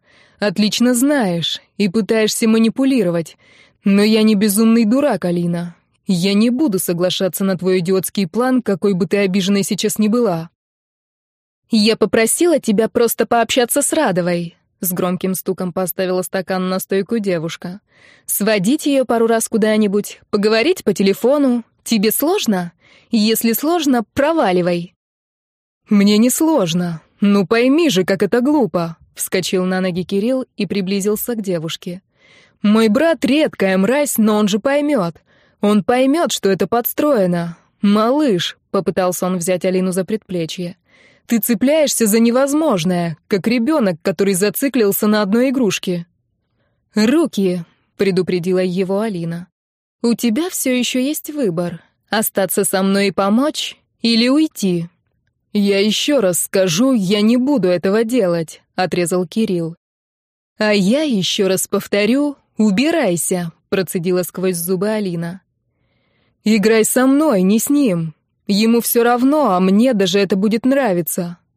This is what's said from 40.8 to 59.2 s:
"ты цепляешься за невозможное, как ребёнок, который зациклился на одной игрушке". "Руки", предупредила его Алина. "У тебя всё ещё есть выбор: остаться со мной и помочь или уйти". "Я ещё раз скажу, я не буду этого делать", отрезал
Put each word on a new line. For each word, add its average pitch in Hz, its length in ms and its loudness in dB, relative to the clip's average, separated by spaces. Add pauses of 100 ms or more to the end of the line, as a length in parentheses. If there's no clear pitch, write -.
"ты 233 120 0
цепляешься 254 640 2
за 220 140 4
невозможное, 226 1080 0
как 196 200 -2
ребёнок, 233 540 0
который 196 320 0
зациклился 208 760 0
на 208 140 2
одной 233 300 0
игрушке". 190 560 -2 (880)
"Руки", 214 720 0 (340)
предупредила 185 640 0
его 185 380 -2
Алина. 175 480 -8 (540)
"У 233 120 0
тебя 240 340 -2
всё 254 280 -2
ещё 247 240 -2
есть 294 300 -4
выбор: 175 520 -4 (260)
остаться 202 560 -2
со 190 180 -2
мной 196 260 2
и - 40 -2
помочь 220 640 -2 (240)
или 233 280 2
уйти". 196 600 0 (640)
"Я 202 280 2
ещё 226 400 0
раз 180 200 0
скажу, 190 540 2
я 208 260 0
не 226 160 4
буду 254 320 2
этого 196 360 0
делать", 180 580 -2 (120)
отрезал 180 520 -2